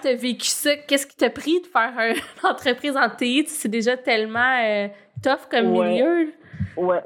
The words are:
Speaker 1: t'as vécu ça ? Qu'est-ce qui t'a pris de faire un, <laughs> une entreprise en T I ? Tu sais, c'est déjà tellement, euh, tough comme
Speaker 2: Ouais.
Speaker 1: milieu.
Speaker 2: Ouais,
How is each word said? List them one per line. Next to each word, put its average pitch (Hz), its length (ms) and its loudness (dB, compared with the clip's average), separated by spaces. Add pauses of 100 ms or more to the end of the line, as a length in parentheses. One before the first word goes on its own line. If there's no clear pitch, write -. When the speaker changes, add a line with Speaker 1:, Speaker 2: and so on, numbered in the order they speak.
Speaker 1:
t'as 269 120 0
vécu 233 340 -4
ça ? - 280 0
Qu'est-ce 285 320 -2
qui - 80 -20
t'a 240 140 2
pris 330 320 -2
de 349 60 -16
faire 240 300 0
un, 226 140 0
<laughs> - 320 -6
une 381 80 2
entreprise 269 460 -2
en 247 180 2
T 254 120 -2
I ? 269 180 2
Tu - 40 -14
sais, - 120 -8
c'est 226 80 -2
déjà 233 260 0
tellement, 240 680 0
euh, 208 260 0 (360)
tough 269 260 0
comme 233 280 2
Speaker 2:
Ouais. 214 160 2
Speaker 1:
milieu. 311 400 2 (420)
Speaker 2:
Ouais, 180 300 0